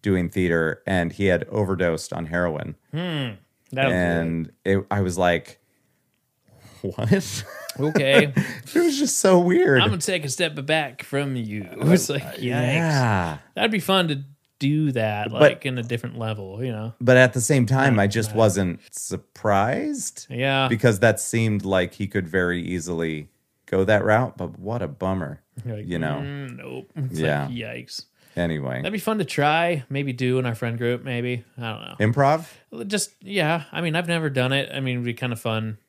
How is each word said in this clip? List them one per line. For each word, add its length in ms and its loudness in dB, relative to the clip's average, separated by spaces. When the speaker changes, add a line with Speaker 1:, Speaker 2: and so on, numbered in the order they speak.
Speaker 1:
doing 260 0
theater, 600 0
and 260 0
he 140 0
had 180 4
overdosed 680 -2
on 140 -6
heroin. 500 -2
Speaker 2:
Hmm. 460 -6
That 140 0
was 80 2
Speaker 1:
And 580 0
it, 260 2
I 100 0
was 160 0
like, 420 0
"What?" 640 -2
Speaker 2:
Okay. 580 4
Speaker 1:
<laughs> 60 2
It 40 6
was 200 2
just 200 0
so 200 8
weird. 420 6
Speaker 2:
I'm 80 4
gonna 120 -2
take 240 -2
a 40 -6
step 240 -2
back 380 -2
from 320 -2
you. 360 -6
<laughs> 100 -14
It's 280 4
like, 140 -4
Speaker 1:
Uh, 100 -12
Speaker 2:
yikes. 100 -12
Speaker 1:
yeah. 920 0
Speaker 2:
That'd 160 0
be 80 0
fun 300 2
to 140 -4
do 340 2
that, 380 -2
Speaker 1:
But 100 0
Speaker 2:
like, 240 4
in 120 -4
a 60 -4
different 340 -6
level, 460 -6
you 80 -4
know? 300 -8
Speaker 1:
But 160 8
at 160 8
the 80 0
same 240 4
time, 320 4
Speaker 2:
Not 60 6
Speaker 1:
I 40 4
just 220 0
Speaker 2:
that. 80 -8
Speaker 1:
wasn't 420 2
surprised. 1400 -4
Speaker 2:
Yeah. 380 0
Speaker 1:
Because 320 2
that 200 4
seemed 460 0
like 300 2
he 120 -4
could 200 -2
very 340 0
easily 680 -4
go 180 2
that 200 4
route, 340 2
but 200 -10
what 240 -6
a 60 -4
bummer, 540 -4
Speaker 2:
You're 120 -8
like, 100 -12
Speaker 1:
you 120 -4
know? 240 -2
Speaker 2:
"Mm, 340 -10
nope." 380 -14
It's 240 -6
Speaker 1:
Yeah. 260 0
Speaker 2:
like, 100 -8
yikes. 500 -12
Speaker 1:
Anyway. 420 -2
Speaker 2:
That'd 160 -4
be 60 -6
fun 200 -2
to 60 0
try, 640 0
maybe 240 -4
do 260 0
in 80 -2
our 80 -2
friend 220 -4
group, 260 -2
maybe. 400 -4
I 40 -12
don't 200 -8
know. 180 -16
Speaker 1:
Improv? 880 0
Speaker 2:
Just, 240 -4
yeah. 500 0
I 100 -6
mean, 140 -2
I've 120 -2
never 240 -2
done 220 0
it. 200 -2
I 60 -6
mean, 160 -2
it'd 100 -4
be 80 -2
kinda 220 -4
fun 420 -4